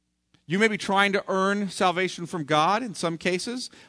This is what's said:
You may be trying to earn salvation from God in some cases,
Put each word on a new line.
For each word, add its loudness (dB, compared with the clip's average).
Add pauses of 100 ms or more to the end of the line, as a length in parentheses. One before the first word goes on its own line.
(460)
You -2
may 4
be 0
trying 2
to 0
earn 0
salvation 0
from -6
God 4
in -8
some -4
cases, -4 (180)